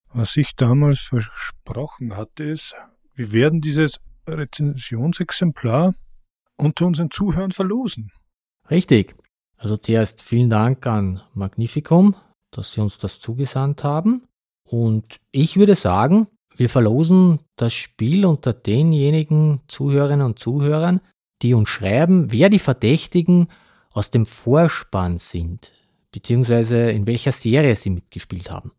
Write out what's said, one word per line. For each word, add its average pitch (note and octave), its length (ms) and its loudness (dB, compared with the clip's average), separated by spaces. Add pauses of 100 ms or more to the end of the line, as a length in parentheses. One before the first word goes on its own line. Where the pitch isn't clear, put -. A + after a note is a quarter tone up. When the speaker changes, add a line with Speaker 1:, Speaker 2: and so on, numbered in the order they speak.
(140)
Speaker 1:
was A#2 240 -4
ich - 180 -2
damals C3+ 440 2
versprochen - 1160 -8
hatte, A2 300 -12
ist, D3+ 300 -10 (400)
wir A2+ 160 -8
werden D3+ 300 2
dieses D3+ 380 -2 (280)
Rezensionsexemplar D3 1700 -2 (640)
unter D3+ 300 -2
unseren E3+ 260 -2
Zuhörern F#3+ 400 -4
verlosen. F#3+ 600 -6 (580)
Speaker 2:
Richtig. C3+ 460 0 (420)
Also G#2+ 200 -4
zuerst A2+ 440 -2
vielen A#2+ 280 0
Dank A2+ 380 0
an G2 340 -2 (120)
Magnificum, D3+ 840 2 (360)
dass - 220 -12
sie G#2+ 80 -4
uns G2+ 180 -4
das - 200 -10
zugesandt C3+ 640 -6
haben. E3+ 440 -2 (400)
Und A2+ 500 -2 (140)
ich D3+ 260 0
würde G3+ 180 6
sagen, C3 520 2 (280)
wir A#2+ 140 0
verlosen D#3+ 680 4 (160)
das A#2 180 -2
Spiel E3 520 -2
unter C#3+ 280 0
denjenigen D3+ 1120 2
Zuhörerinnen C#3 580 0
und A2+ 140 -4
Zuhörern, D3+ 640 0 (400)
die B2 120 2
uns A2 160 2
schreiben, C3+ 640 2
wer C3+ 180 4
die G#3 100 6
Verdächtigen E3 880 2 (460)
aus - 180 -4
dem A2+ 140 2
Vorspann A2 920 0
sind, - 540 -10 (400)
beziehungsweise A#2 800 0
in G#2+ 160 -2
welcher A#2+ 240 -2
Serie B2+ 440 2
sie - 140 -6
mitgespielt - 640 -10
haben. F2+ 260 -14